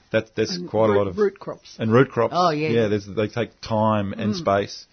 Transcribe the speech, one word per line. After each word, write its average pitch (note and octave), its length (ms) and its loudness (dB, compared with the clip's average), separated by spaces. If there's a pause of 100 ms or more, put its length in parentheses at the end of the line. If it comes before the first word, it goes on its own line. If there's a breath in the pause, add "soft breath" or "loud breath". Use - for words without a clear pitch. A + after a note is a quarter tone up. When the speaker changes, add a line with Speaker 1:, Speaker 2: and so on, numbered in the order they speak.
(120)
Speaker 1:
that, A2 240 -2
there's G#2+ 200 -2
Speaker 2:
And F3 140 -10
Speaker 1:
quite A2 160 2
a G#2+ 80 4
Speaker 2:
root, G2+ 60 4
Speaker 1:
lot G2+ 80 0
of F2+ 100 -8
Speaker 2:
root - 200 0
crops. - 420 -16
Speaker 1:
And A2+ 120 -2
root B2+ 180 6
crops. A#2 280 0
Speaker 3:
Oh, F3+ 140 4
yeah. D3+ 180 -2
Speaker 1:
Yeah, A2+ 180 2
there's, G#2 180 -2
they G#2 220 -2
take A2 320 -8
time G#2+ 540 0
and G#2 200 -2
Speaker 2:
Mm. G2 40 -6
Speaker 1:
space. G2+ 560 -2